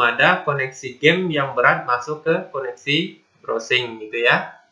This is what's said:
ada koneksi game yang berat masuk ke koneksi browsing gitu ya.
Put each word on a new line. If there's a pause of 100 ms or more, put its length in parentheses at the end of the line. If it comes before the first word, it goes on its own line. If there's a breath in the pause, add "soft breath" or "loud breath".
ada
koneksi
game
yang
berat
masuk
ke (160)
koneksi (160)
browsing
gitu
ya. (120)